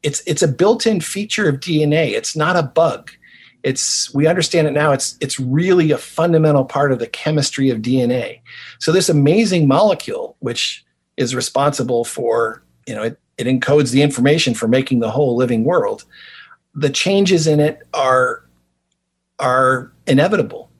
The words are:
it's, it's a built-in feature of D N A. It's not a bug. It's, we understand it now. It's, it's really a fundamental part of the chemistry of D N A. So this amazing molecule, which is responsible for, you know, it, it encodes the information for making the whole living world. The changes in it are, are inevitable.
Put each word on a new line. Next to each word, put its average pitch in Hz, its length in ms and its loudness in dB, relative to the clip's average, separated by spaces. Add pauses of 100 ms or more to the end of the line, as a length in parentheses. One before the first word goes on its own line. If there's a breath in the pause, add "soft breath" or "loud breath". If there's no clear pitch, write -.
it's, 147 220 -4
it's 170 160 -2
a 170 60 2
built-in 208 520 2
feature 208 480 -4
of 139 120 -2
D 151 240 0
N 147 100 2
A. 156 160 0
It's 110 260 -6
not 160 200 0
a 170 80 2
bug. 151 480 -2 (520 soft breath)
It's, - 520 -4
we 143 100 2
understand 165 420 2
it 139 40 0
now. 147 200 0
It's, - 300 -2
it's 143 180 -8
really 156 520 2
a 127 60 2
fundamental 156 680 2
part 139 260 0
of 123 60 0
the 117 80 -4
chemistry 139 640 -2
of 113 120 -2
D 127 200 0
N 120 100 0
A. - 300 -6 (380 loud breath)
So - 120 0
this 185 180 2
amazing 165 580 2
molecule, 170 720 0
which - 440 -6 (340)
is 127 180 -2
responsible 123 680 -2
for, 117 600 -2 (240)
you 113 80 -8
know, 107 80 -6
it, 117 160 -6 (180)
it - 80 -6
encodes 131 460 2
the 135 100 4
information 143 540 2
for 117 120 -4
making 127 320 2
the 110 120 -2
whole 127 240 0
living 120 280 0
world. 123 420 -2 (680 loud breath)
The 143 160 -2
changes 185 560 2
in 151 140 2
it 151 220 0 (120)
are, 127 500 0 (960)
are 131 520 0 (160)
inevitable. - 720 0